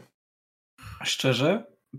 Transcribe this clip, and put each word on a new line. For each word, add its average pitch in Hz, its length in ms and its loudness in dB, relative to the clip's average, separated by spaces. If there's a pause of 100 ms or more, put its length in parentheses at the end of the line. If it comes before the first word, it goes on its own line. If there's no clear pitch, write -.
(1040)
Szczerze? 143 760 0 (220)